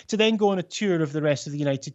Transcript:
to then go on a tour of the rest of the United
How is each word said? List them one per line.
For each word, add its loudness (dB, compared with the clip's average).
to -2
then 2
go 4
on 2
a -4
tour 0
of -2
the -2
rest 0
of -8
the -6
United 0